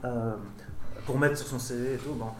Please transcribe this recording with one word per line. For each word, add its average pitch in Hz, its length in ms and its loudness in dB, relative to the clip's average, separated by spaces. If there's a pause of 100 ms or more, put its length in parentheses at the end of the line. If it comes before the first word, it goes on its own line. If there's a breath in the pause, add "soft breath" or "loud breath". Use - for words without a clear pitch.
euh, 117 300 0 (720 loud breath)
pour 131 120 2
mettre 147 200 6
sur - 80 -4
son 131 120 -2
C 120 180 -2
V 127 180 0
et 123 40 -2
tout. 139 160 -4
Bon. 113 140 -2 (120)